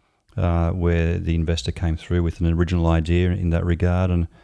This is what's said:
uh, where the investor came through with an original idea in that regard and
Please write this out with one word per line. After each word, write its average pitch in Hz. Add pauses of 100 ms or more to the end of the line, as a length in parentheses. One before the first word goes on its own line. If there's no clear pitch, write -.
(380)
uh, 85
where 85
the 85
investor 82
came 80
through 87
with 82
an 85
original 82
idea 85
in 90
that 85
regard 87
and 85 (160)